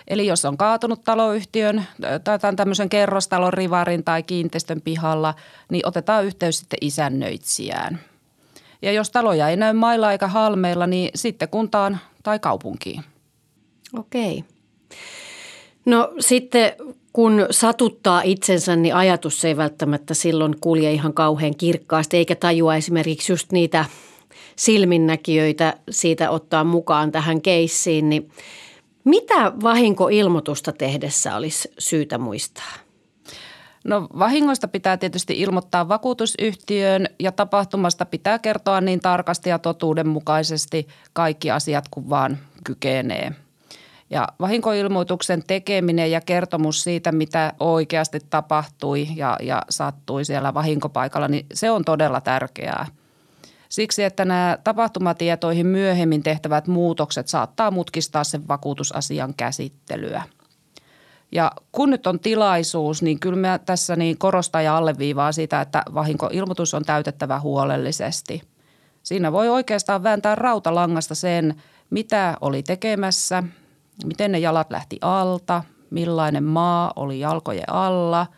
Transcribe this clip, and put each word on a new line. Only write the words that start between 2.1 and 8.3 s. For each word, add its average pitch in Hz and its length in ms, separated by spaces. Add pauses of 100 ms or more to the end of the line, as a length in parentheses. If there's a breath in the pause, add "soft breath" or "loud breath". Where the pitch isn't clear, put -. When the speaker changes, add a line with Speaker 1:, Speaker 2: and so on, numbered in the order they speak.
Speaker 1:
tai 208 200
tämän 202 180
tämmöisen 196 320
kerrostalon, 190 640
rivarin 175 520
tai 165 180
kiinteistön 165 580
pihalla, 160 540 (360 loud breath)
niin 175 160
otetaan 196 380
yhteys 180 340
sitten - 220
isännöitsijään. 135 1200 (840 soft breath)